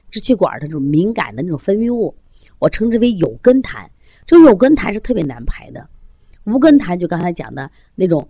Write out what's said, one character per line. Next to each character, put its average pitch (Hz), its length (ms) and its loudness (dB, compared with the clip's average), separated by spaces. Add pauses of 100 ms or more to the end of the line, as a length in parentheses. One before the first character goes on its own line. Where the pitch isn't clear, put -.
(100)
支 220 100 -12
气 254 140 0
管 165 260 -2
的 151 60 -12
那 151 60 -12
种 151 100 -6
敏 156 280 0
感 151 240 -8
的 123 80 -8
那 180 60 -8
种 151 100 -6
分 196 200 -4
泌 233 120 -4
物， 226 240 -4 (440)
我 151 100 0
称 226 220 -4
之 226 80 0
为 240 160 0
有 165 160 -2 (100)
根 254 220 4
痰。 - 260 -14 (380)
这 339 100 4
种 330 80 10
有 254 100 8
根 262 220 4
痰 - 160 -4
是 214 80 -8
特 247 140 -4
别 175 100 -4
难 120 220 -10
排 - 240 -8
的。 123 180 -20 (560)
无 220 140 0
根 294 200 6
痰 180 200 -4
就 175 100 -4
刚 170 100 -6
才 175 140 -4
讲 123 220 -14
的 135 160 -14 (240)
那 185 120 -2
种 165 240 0